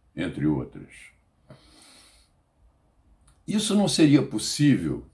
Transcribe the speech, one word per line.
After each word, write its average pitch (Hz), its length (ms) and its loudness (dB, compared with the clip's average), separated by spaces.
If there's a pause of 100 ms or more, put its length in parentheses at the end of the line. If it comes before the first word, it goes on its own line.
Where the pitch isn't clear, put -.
(140)
entre 73 320 -6
outras. 71 480 -6 (2500)
Isso 202 260 -2
não 202 140 2
seria 147 340 4
possível 107 920 -2